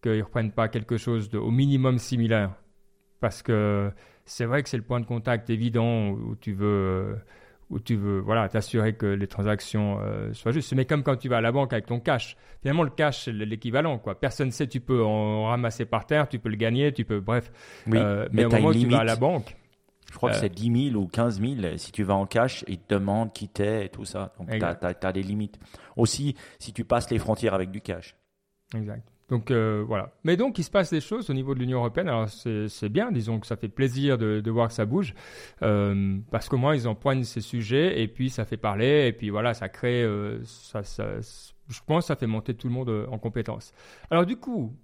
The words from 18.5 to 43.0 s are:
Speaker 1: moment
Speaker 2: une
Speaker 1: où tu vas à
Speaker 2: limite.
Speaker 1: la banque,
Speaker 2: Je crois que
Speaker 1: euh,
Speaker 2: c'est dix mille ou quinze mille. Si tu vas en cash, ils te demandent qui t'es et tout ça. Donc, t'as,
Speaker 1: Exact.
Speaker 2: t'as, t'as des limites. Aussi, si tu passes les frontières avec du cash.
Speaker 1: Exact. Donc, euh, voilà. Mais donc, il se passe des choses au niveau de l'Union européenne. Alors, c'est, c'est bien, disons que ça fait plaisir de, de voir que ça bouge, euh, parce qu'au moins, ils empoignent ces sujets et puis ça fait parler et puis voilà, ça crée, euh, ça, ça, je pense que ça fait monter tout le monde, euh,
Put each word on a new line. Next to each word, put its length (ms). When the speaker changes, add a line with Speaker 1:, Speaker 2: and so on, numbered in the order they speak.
Speaker 1:
moment 140
Speaker 2:
une 60
Speaker 1:
où 40
tu 80
vas 80
à 60
Speaker 2:
limite. 40
Speaker 1:
la 80
banque, 400
Speaker 2:
Je 60
crois 140
que 40
Speaker 1:
euh, 60
Speaker 2:
c'est 120
dix 160
mille 280
ou 100
quinze 320
mille. 380
Si 140
tu 120
vas 120
en 100
cash, 420
ils 120
te 140
demandent 400
qui 140
t'es 380
et 40
tout 160
ça. 320
Donc, 120
t'as, 60
Speaker 1:
Exact. 260
Speaker 2:
t'as, 120
t'as 200
des 100
limites. 340
Aussi, 400
si 140
tu 100
passes 260
les 100
frontières 340
avec 180
du 100
cash. 340
Speaker 1:
Exact. 320
Donc, 200
euh, 380
voilà. 240
Mais 100
donc, 240
il 40
se 60
passe 220
des 80
choses 300
au 40
niveau 220
de 40
l'Union 200
européenne. 300
Alors, 180
c'est, 400
c'est 220
bien, 240
disons 260
que 80
ça 80
fait 140
plaisir 480
de, 240
de 100
voir 160
que 60
ça 120
bouge, 280
euh, 540
parce 180
qu'au 80
moins, 180
ils 100
empoignent 380
ces 160
sujets 600
et 80
puis 200
ça 140
fait 140
parler 500
et 60
puis 160
voilà, 240
ça 160
crée, 340
euh, 400
ça, 400
ça, 220
je 640
pense 160
que 40
ça 100
fait 100
monter 280
tout 120
le 60
monde, 160
euh, 200